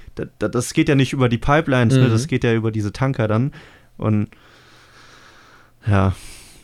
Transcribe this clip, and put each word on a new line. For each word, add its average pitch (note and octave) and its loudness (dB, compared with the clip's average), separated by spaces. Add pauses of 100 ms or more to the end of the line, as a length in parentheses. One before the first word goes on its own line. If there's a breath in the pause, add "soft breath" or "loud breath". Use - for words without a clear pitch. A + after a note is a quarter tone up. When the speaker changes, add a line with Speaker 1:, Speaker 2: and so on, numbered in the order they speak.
(160 loud breath)
Speaker 1:
da, - -8 (140)
da, G#2 -2
das - -4
geht D#3 0
ja D3 2
nicht C3+ 2
über B2+ 2
die A#2 0
Pipelines, C3 2
ne? B2+ 4
Speaker 2:
Mhm. A#2 2
Speaker 1:
Das A2 0
geht B2+ -4
ja A#2 2
über A2 -2
diese G#2 -4
Tanker C3 -2
dann. A#2 0 (440 loud breath)
Und G#2+ -2 (1600 soft breath)
ja. G2 2 (500 loud breath)